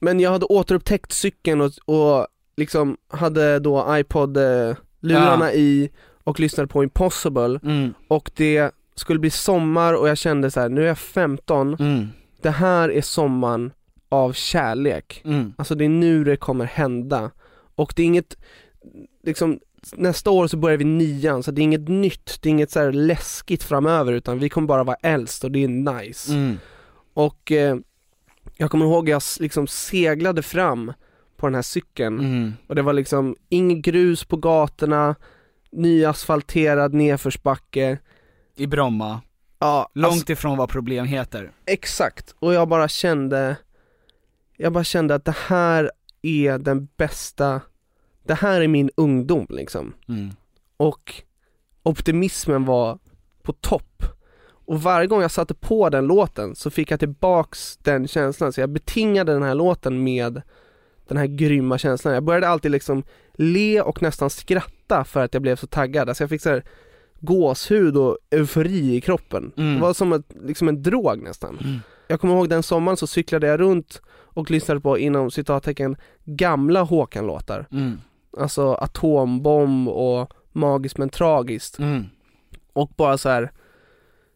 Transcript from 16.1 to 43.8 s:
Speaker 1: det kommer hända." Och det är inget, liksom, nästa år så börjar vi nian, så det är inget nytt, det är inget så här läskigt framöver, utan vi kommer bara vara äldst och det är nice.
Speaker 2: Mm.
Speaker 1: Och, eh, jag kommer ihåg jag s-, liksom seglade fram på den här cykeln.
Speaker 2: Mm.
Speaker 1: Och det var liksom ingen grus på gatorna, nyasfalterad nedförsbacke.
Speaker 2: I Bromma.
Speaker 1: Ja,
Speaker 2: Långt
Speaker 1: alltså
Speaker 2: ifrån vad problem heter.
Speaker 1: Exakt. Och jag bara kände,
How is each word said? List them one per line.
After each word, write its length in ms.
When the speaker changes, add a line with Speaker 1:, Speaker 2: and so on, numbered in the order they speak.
Speaker 1:
det 120
kommer 280
hända." 640
Och 220
det 60
är 40
inget, 300
liksom, 380
nästa 380
år 160
så 100
börjar 220
vi 60
nian, 580
så 80
det 100
är 20
inget 260
nytt, 540
det 60
är 20
inget 200
så 100
här 120
läskigt 680
framöver, 500
utan 260
vi 100
kommer 200
bara 160
vara 180
äldst 420
och 60
det 140
är 40
nice. 640
Speaker 2:
Mm. 260
Speaker 1:
Och, 380
eh, 240
jag 140
kommer 160
ihåg 220
jag 80
s-, 240
liksom 260
seglade 760
fram 500
på 100
den 80
här 80
cykeln. 580
Speaker 2:
Mm. 320
Speaker 1:
Och 80
det 80
var 100
liksom 440
ingen 340
grus 420
på 120
gatorna, 800
nyasfalterad 1000
nedförsbacke. 1040
Speaker 2:
I 100
Bromma. 540
Speaker 1:
Ja, 360
Speaker 2:
Långt 180
Speaker 1:
alltså 200
Speaker 2:
ifrån 260
vad 100
problem 380
heter. 460
Speaker 1:
Exakt. 720
Och 160
jag 140
bara 200
kände, 680